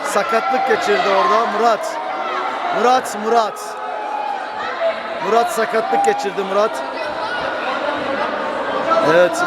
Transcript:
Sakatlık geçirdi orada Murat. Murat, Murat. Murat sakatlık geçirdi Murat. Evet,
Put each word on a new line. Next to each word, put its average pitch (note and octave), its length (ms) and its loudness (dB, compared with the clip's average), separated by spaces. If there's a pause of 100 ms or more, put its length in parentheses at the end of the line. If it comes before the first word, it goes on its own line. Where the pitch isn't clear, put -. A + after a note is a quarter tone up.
Sakatlık A3+ 640 0
geçirdi G3+ 420 2
orada G3+ 360 4 (120)
Murat. A3 400 2 (800)
Murat, B3 460 2
Murat. A3+ 340 2 (1700)
Murat A#3 260 2
sakatlık A3 540 0
geçirdi G3+ 360 0 (120)
Murat. G#3+ 180 2 (2500)
Evet, F3 320 4